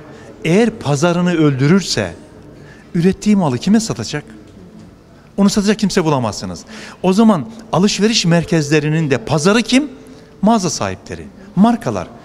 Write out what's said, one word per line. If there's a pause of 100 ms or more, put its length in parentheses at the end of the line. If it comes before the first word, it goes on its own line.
(460)
eğer
pazarını
öldürürse (800)
ürettiği
malı
kime
satacak? (1120)
Onu
satacak
kimse
bulamazsınız. (380)
O
zaman (220)
alışveriş
merkezlerinin
de
pazarı
kim? (540)
Mağaza
sahipleri, (300)
markalar, (160)